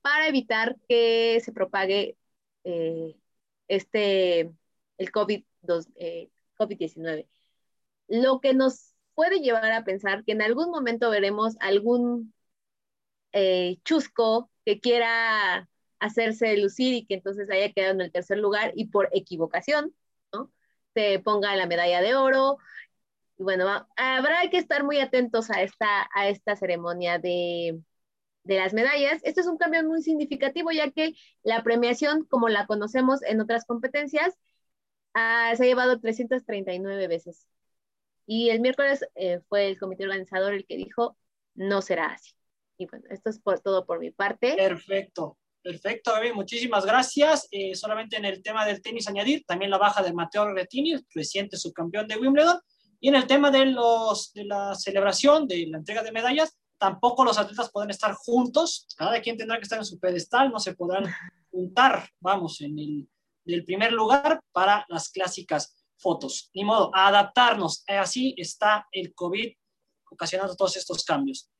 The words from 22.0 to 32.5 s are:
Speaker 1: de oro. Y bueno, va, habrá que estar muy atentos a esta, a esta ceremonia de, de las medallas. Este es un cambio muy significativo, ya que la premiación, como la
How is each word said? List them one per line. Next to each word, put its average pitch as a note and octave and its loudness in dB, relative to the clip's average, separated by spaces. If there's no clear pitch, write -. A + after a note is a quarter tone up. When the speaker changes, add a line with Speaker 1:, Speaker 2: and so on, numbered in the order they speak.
Speaker 1:
de A3+ 2
oro. C4+ 4
Y F#3+ -10
bueno, F#3 2
va, G3+ -2
habrá C#4+ 0
que F4+ 0
estar C#4+ 0
muy C#4+ 0
atentos A#3+ 0
a F#3+ -2
esta, G3+ -2
a G3+ 0
esta G3+ -2
ceremonia F3 -4
de, F3 -4
de F#3+ 0
las F#3+ 0
medallas. C#4 0
Este E4+ 0
es E4+ 0
un E4 -2
cambio E4 0
muy D#4+ 0
significativo, D4+ -2
ya D4+ 0
que D#4+ -2
la A3 0
premiación, B3 0
como A#3 2
la G3+ 0